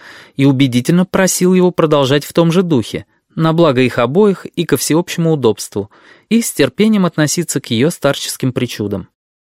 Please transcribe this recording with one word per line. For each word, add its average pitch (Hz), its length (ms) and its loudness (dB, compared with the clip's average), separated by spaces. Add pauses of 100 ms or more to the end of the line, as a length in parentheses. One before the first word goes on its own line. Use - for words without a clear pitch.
(360)
и 135 100 2
убедительно 139 600 2
просил 185 480 0
его 180 180 4
продолжать 147 540 2
в - 80 -16
том 165 180 2
же 180 100 2
духе, 160 440 -2 (300)
на 160 180 0
благо 156 280 2
их 127 160 0
обоих 175 480 0
и - 200 -6
ко 143 120 -2
всеобщему 165 540 -2
удобству, 110 580 -2 (400)
и 226 120 2
с - 100 -6
терпением 196 540 0
относиться 156 560 -2
к - 100 -10
её 123 180 2
старческим - 640 -4
причудам. 104 540 -6 (360)